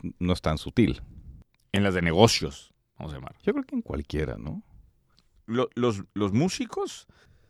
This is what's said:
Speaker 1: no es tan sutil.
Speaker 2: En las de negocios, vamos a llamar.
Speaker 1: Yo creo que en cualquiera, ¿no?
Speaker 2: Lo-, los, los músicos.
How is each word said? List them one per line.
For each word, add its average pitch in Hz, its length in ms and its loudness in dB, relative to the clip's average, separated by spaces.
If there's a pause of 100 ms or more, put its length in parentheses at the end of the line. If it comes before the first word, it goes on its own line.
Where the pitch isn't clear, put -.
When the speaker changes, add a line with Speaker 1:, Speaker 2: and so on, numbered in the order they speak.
(200)
Speaker 1:
no 90 140 2
es - 80 -2
tan 78 160 0
sutil. - 440 2 (720)
Speaker 2:
En 101 100 4
las 98 100 2
de 90 80 0
negocios, 85 720 4 (240)
vamos 78 160 -10
a 67 40 -10
llamar. 67 260 -14
Speaker 1:
Yo 208 100 0
creo 277 120 -4
que 285 100 -10
en 233 60 -4
cualquiera, 73 560 -6
¿no? 76 260 -10 (840)
Speaker 2:
Lo-, 117 300 -2
los, 117 280 0 (100)
los 98 200 0
músicos. 190 760 -2 (420)